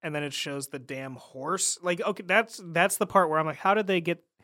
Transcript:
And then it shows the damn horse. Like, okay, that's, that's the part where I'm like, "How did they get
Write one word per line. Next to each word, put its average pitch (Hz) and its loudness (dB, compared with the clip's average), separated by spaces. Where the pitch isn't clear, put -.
And 156 -6
then 147 -2
it 143 -6
shows 139 -6
the 139 -10
damn 135 -10
horse. 151 -4
Like, 175 0
okay, 202 -2
that's, 208 0
that's 175 2
the 208 2
part 180 4
where 156 2
I'm 160 2
like, 151 -4
"How 196 2
did 208 2
they 190 2
get 170 -2